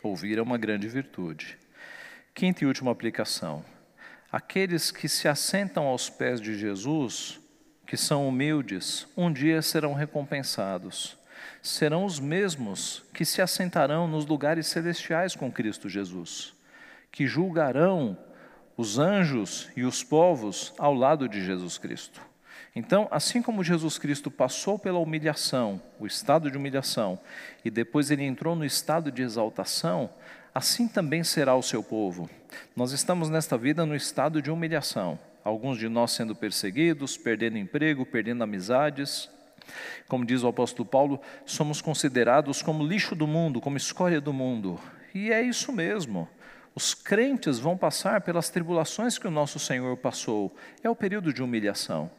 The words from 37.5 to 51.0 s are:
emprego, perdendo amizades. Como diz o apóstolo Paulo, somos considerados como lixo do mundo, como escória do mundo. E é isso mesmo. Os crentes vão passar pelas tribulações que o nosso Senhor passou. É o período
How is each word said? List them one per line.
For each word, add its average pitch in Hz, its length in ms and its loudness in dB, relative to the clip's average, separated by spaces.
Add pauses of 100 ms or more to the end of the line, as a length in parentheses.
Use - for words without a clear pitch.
emprego, 143 460 0
perdendo 117 380 -2
amizades. 127 840 0 (800)
Como 123 180 0
diz 123 160 2
o 123 60 4
apóstolo 117 400 0
Paulo, 139 340 4 (240)
somos 151 340 -2
considerados 135 840 4
como 156 220 0
lixo 190 280 0
do 156 140 0
mundo, 151 340 2
como 143 160 -2
escória 170 440 2
do 147 120 -2
mundo. 117 460 -2 (340)
E 208 180 -2
é 226 100 6
isso 247 300 -2
mesmo. 165 560 -2 (480)
Os - 200 -2
crentes 208 640 2
vão 165 180 0
passar 190 440 2
pelas 170 280 0
tribulações 170 720 0
que - 80 -6
o 175 40 -2
nosso 147 280 0
Senhor 127 380 -2
passou. 110 580 -2 (260)
É 226 80 0
o 226 60 2
período 190 360 0